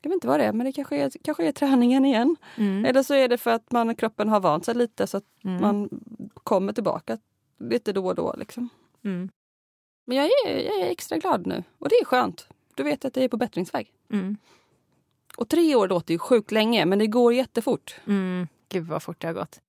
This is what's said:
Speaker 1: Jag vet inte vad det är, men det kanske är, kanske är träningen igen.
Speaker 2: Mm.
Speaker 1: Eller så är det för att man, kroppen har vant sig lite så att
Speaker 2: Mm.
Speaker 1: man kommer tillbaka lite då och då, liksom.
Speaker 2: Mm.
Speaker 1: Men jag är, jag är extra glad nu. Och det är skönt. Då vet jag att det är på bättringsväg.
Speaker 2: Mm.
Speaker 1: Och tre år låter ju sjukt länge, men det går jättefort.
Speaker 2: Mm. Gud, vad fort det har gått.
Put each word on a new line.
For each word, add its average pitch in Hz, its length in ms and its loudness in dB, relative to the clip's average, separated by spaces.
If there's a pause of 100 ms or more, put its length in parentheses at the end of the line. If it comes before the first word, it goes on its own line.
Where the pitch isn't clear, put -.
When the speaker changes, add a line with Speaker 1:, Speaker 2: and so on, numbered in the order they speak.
Speaker 1:
Jag 294 80 -6
vet 359 60 0
inte 277 120 -2
vad 285 120 4
det 254 60 4
är, 214 80 0
men 233 120 -2
det 269 60 -2
kanske 285 260 -6
är, 277 140 -2 (120)
kanske 311 240 -2
är 294 40 0
träningen 269 540 4
igen. 269 300 4 (200)
Speaker 2:
Mm. 202 300 0
Speaker 1:
Eller 262 180 4
så 285 100 -2
är 269 140 6
det 240 100 2
för 233 140 0
att 226 200 -2
man, 233 240 0
kroppen 214 340 -2
har 214 100 4
vant 170 260 2
sig 233 100 -2
lite 233 320 -2
så 196 100 -6
att 202 60 -6 (200)
Speaker 2:
Mm. 185 180 -4
Speaker 1:
man 208 280 0 (440)
kommer 196 400 -2
tillbaka 220 440 -4 (420)
lite 226 340 -4
då 190 140 -4
och 185 80 -2
då, 170 220 -4
liksom. 240 320 -10 (360)
Speaker 2:
Mm. 185 240 -6 (800)
Speaker 1:
Men 247 100 -2
jag 277 80 2
är, 480 400 0
jag 392 160 -4
är 370 100 -2
extra - 260 -8
glad 277 300 -2
nu. 180 160 -4 (160)
Och 285 100 -6
det 453 60 4
är 494 100 4
skönt. 240 420 -2 (280)
Då 277 80 -6
vet 294 200 -2
jag 262 60 -4
att - 40 -10
det 254 100 0
är 254 60 2
på 240 80 -4
bättringsväg. 208 540 -6 (220)
Speaker 2:
Mm. 202 240 -4 (1000)
Speaker 1:
Och 233 120 -6
tre 320 260 4
år 202 120 4
låter 175 260 0
ju 170 60 0
sjukt 226 320 0
länge, 214 340 2
men 196 140 2
det 220 80 2
går 240 260 4
jättefort. 240 640 -2 (120)
Speaker 2:
Mm. 185 400 -2 (220)
Gud, 170 180 -4
vad 160 160 -6
fort - 180 -12
det 165 60 -4
har 165 60 -4
gått. 180 360 -10